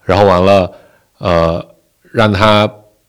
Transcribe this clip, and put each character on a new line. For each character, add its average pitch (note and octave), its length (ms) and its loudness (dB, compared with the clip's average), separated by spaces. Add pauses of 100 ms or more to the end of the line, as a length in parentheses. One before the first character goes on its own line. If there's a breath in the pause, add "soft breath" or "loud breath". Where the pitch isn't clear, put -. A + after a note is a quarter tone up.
然 F2+ 120 -2
后 G2+ 80 2
完 F2+ 180 2
了， F#2+ 280 0 (480 soft breath)
呃， E2+ 440 -2 (480)
让 G#2+ 220 -2
他 G#2 380 0 (380)